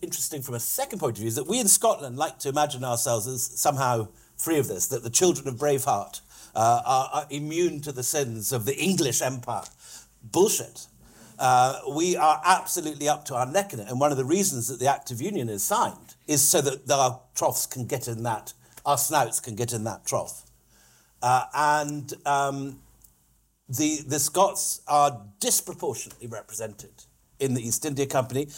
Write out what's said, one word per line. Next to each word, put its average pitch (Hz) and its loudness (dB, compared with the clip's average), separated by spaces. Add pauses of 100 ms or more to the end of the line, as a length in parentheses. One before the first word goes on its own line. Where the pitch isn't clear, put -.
interesting 156 -6
from 123 -8
a 117 -6
second 247 -4
point 120 -2
of 101 -8
view, 113 -2
is 113 -2
that 147 -4
we 233 0
in 220 2
Scotland 147 2
like 156 -2
to 143 -4
imagine 143 0
ourselves 117 0
as 127 -6
somehow 127 0 (280)
free 160 0
of 117 0
this, 92 -4
that 123 -4
the 120 -6
children 143 2
of 127 -6
Braveheart, 127 0 (320)
uh, 117 4
are, 131 2
are 147 -2
immune 151 -2
to 147 -6
the 127 -6
sins 117 -2
of 117 -2
the - 0
English 156 2
Empire. 123 -4 (560)
Bullshit. - 0 (540)
Uh, 127 4 (100)
we 170 0
are 151 4
absolutely 156 2
up - 0
to 135 -6
our 123 0
neck 196 0
in 120 -8
it. 101 -10
And 127 -4
one 147 4
of 131 0
the 131 0
reasons 139 0
that 127 -8
the 127 2
Act - 0
of 117 -8
Union 143 -4
is 101 -4
signed - -2 (120)
is 147 4
so 170 4
that 135 -2
our 131 4 (120)
troughs - 0
can 123 -8
get 123 -4
in 113 -6
that, 113 -6 (320)
our 143 4
snouts 135 2
can 113 -8
get 120 -2
in 110 -4
that 98 -8
trough. - -4 (800)
Uh, 127 4
and, 147 0 (120)
um, 139 0 (880)
the, 151 0
the 147 0
Scots - 2
are 143 4 (180)
disproportionately - -4
represented 107 -12 (360)
in 135 2
the 123 0
East 117 -4
India 139 -2
Company. 135 -2 (100)